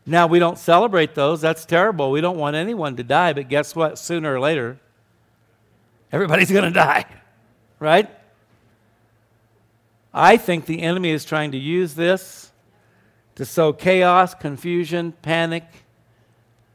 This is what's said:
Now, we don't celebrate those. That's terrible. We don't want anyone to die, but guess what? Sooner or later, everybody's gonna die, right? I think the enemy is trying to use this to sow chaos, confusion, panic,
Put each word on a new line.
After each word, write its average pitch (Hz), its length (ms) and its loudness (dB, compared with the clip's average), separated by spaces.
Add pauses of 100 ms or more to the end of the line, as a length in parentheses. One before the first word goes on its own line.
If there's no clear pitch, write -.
Now, 170 220 2
we 170 120 4
don't 165 200 2
celebrate 170 560 2
those. 151 260 0
That's 160 240 -2
terrible. 170 460 0
We 143 100 0
don't 180 160 -2
want 147 200 -4
anyone 165 400 -4
to 123 80 -10
die, 156 280 2
but 135 160 -6
guess 143 260 -2
what? 160 240 -4
Sooner 156 360 -6
or 127 60 -2
later, 135 380 -2 (1300)
everybody's 180 380 2
gonna 190 200 2
die, 160 360 2 (720)
right? 170 320 2 (2000)
I 180 240 6
think 175 300 -4
the 165 160 -6
enemy 175 280 -2
is 151 140 -4
trying 151 280 -4
to 135 60 -8
use 156 360 -4
this 175 580 -4 (840)
to 139 100 -10
sow 156 260 0
chaos, 180 640 2
confusion, 170 760 -6 (100)
panic, 165 420 -4 (1120)